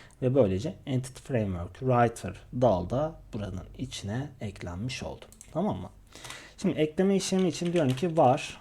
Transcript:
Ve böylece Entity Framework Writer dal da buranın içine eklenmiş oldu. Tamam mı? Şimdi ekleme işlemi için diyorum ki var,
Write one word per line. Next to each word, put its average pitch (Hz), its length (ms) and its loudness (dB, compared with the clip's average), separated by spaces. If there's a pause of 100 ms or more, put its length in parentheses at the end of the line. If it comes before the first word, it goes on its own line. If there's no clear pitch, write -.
(220)
Ve 127 120 2
böylece 110 400 2 (120)
Entity 127 360 -4
Framework 95 560 -4
Writer 120 640 2 (200)
dal 92 300 4
da 151 300 -2 (120)
buranın 92 320 -8 (140)
içine 127 520 -8 (100)
eklenmiş 98 640 -8
oldu. - 220 -10 (280)
Tamam 175 240 -2
mı? 92 140 -10 (680)
Şimdi 175 200 0
ekleme 185 380 2
işlemi 190 320 2
için 175 240 -2
diyorum 143 240 2
ki 165 200 0
var, 139 440 4